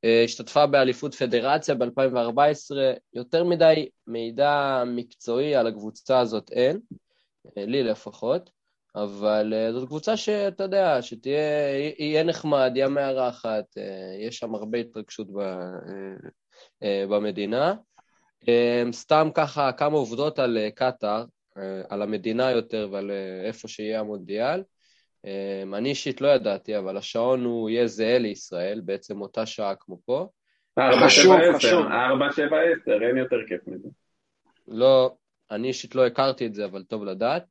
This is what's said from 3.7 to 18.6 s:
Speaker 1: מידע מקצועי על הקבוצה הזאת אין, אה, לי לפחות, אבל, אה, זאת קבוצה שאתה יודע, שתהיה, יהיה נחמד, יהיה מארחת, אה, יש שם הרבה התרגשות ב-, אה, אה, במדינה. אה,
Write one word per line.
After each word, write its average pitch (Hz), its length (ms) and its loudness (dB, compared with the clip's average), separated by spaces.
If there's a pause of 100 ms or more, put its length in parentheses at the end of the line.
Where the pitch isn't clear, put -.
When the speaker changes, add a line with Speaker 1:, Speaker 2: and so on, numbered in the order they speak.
Speaker 1:
מידע 131 800 0
מקצועי 120 720 -4
על 117 100 2
הקבוצה 107 520 -2
הזאת 110 340 -2
אין, 135 280 2 (760)
אה, 101 80 -8
לי 131 160 -2
לפחות, 117 680 -4 (440)
אבל, 107 600 -2
אה, 113 160 -2
זאת 127 160 -8
קבוצה 156 280 -4
שאתה 202 480 -4
יודע, 185 380 2
שתהיה, 143 680 -2 (280)
יהיה 151 240 0
נחמד, 147 520 2
יהיה 135 140 2
מארחת, 127 760 -2 (140)
אה, 95 480 -10
יש 117 120 -10
שם 110 160 -8
הרבה 107 240 -6
התרגשות 110 540 -10
ב-, 98 60 -8
אה, 95 760 -8 (680)
אה, 98 280 -2
במדינה. 104 640 0 (760)
אה, 120 340 4 (100)